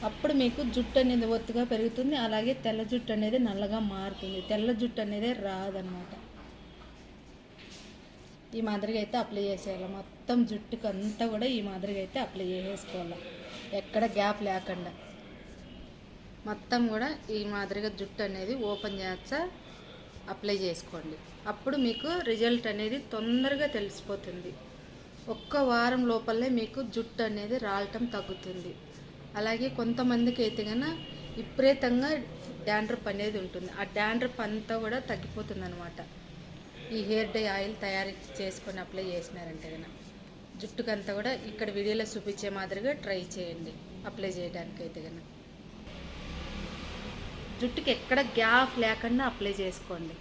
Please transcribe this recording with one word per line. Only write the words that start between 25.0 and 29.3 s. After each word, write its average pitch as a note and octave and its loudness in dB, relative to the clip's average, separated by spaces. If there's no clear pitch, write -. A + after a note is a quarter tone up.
ఒక్క - -2
వారం B3 6
లోపలే A3+ 4
మీకు A3 -4
జుట్టు A3+ -2
అనేది G#3 0
రాలటం G3+ 0
తగ్గుతుంది. F3+ -6